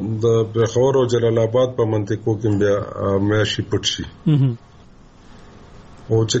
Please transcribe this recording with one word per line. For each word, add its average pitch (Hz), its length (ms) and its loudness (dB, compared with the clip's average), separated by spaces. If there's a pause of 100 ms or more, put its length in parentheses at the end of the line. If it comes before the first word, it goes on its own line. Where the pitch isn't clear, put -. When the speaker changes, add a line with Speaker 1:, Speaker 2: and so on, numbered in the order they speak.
Speaker 1:
د 110 260 -4 (260)
پېښور 120 440 2
او 127 100 4
جلال 117 320 2
آباد 120 380 0
په 117 80 2
منطقو 107 500 -2
کې 104 240 0
بیا، 101 180 2 (180)
آ، 98 220 -2
میاشي 104 460 0
پټ 98 220 -4
شي. - 180 -4 (240)
Speaker 2:
مهم. 135 300 2 (1500)
Speaker 1:
او 113 160 2
چې - 140 0